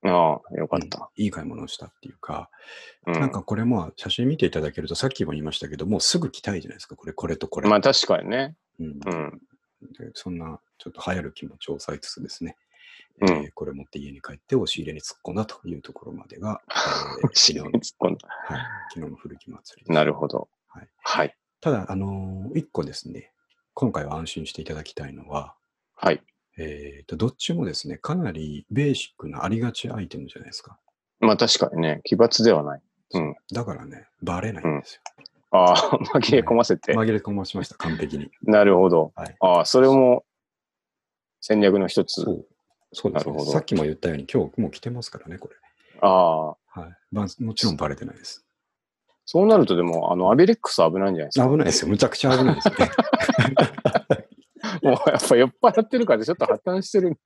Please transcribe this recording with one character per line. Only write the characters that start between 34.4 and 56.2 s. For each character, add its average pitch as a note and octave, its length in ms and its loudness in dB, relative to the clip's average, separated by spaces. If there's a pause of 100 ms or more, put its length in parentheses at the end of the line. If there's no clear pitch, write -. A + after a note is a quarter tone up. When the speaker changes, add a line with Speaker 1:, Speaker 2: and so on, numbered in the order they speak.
Speaker 2:
レ A2 100 -6
な - 100 -12
い E2+ 60 -4
ん D2 140 -2
で - 40 -16
す - 100 -20
よ。 - 60 -20 (520)
Speaker 1:
う F#2+ 40 8
ん。 - 20 8
あ F2+ 140 8
あ、 - 20 8 (220)
<laughs> - 220 0
紛 - 160 2
れ C3 60 8
込 - 120 2
ま A2+ 100 6
せ F2+ 140 2
て。 - 160 -2
Speaker 2:
は A2 120 2
い。 - 20 2
紛 A2+ 40 2
れ G#2+ 60 0
込 G#2 140 -6
ま G2 140 -4
し - 120 -10
ま F2+ 60 -6
し - 60 -12
た、 - 60 -20
完 E2 220 -6
璧 D2+ 200 -6
に。 C#2+ 140 -10 (120)
Speaker 1:
な G#2 200 6
る G2 120 8
ほ F#2 140 8
ど。 D#2+ 260 2
Speaker 2:
は - 100 -12
い。 - 140 -18
Speaker 1:
あ F2+ 220 6
あ、 - 40 0
そ B2+ 160 6
れ C3+ 60 8
も C3 380 6 (1160)
戦 G#2+ 180 2
略 G2+ 200 6
の F#2 80 0
一 F#2 180 0
つ。 - 160 -6
Speaker 2:
そ - 100 -2
う。 - 140 -6 (480)
そ - 160 -4
う - 40 -6
で D2+ 60 -2
す - 60 -4
ね。 D2 60 -6
Speaker 1:
な C#2+ 80 -6
る - 0 -
ほ D2 60 -2
ど。 C#2+ 60 -4
Speaker 2:
さ D#3 80 2
っ D3 60 -6
き - 100 -4
も D#2+ 80 2
言 D#2 100 -2
っ - 20 -6
た - 140 -4
よ D#2 60 -4
う - 20 -8
に、 C#2 140 -10
今 C#2 180 0
日 - 120 -6
も F#2 60 -2
う - 40 -8
着 - 80 -20
て - 120 -10
ま B2 100 -10
す - 100 -14
か - 60 -16
ら - 100 -18
ね、 E2+ 120 -16
こ - 100 -16
れ。 - 60 -20 (460)
Speaker 1:
あ G2+ 60 4
あ。 E2+ 420 4
Speaker 2:
は D#2 60 -12 (220)
い。 F2 200 -16 (140)
ま G#2 120 -4
あ、 G2 200 -8
も A2+ 120 -6
ち - 100 -2
ろ G2+ 60 2
ん D2 60 -6
バ D2+ 120 -4
レ C#2 60 -6
て - 100 -14
な - 80 -14
い - 40 -20
で - 60 -20
す。 - 220 -18 (800)
Speaker 1:
そ F3 180 4
う G#3+ 40 6
な A3 100 8
る C#3+ 80 8
と F#2+ 100 2
で E2+ 60 2
も、 E2+ 300 0
あ F2 40 2
の、 F#2 160 4
ア A#2+ 40 8
ビ E3 100 8
レ A3+ 80 4
ッ A3+ 60 2
ク - 120 -6
ス - 120 4
危 E2 160 4
な G2 100 2
い - 40 0
ん - 20 -2
じ D#2+ 60 -2
ゃ D2 40 -4
な - 0 -
い - 0 -
で - 60 -12
す C3+ 80 0
か？ B2+ 100 4
Speaker 2:
危 D3 80 4
な D3+ 60 4
い - 20 2
で E2 60 2
す - 140 0
よ。 - 40 -2
む G2+ 80 2
ち - 60 4
ゃ B2 60 4
く - 80 -8
ち C#3+ 100 0
ゃ C3 100 4
危 C3 60 4
な C3 80 4
い D3 40 4
で - 60 -6
す - 60 4
よ - 80 2
ね。 - 160 2 (1700)
Speaker 1:
<laughs> G3 200 -8
も C#3 80 6 (140)
う - 40 6
や - 80 2
っ - 100 -2
ぱ C3 80 6
酔 B2 120 8
っ B2+ 40 -4 (100)
払 A3+ 220 4
っ - 40 -2
て B3+ 100 0
る A#3 80 2
か A#2+ 120 4
ら A2 80 -2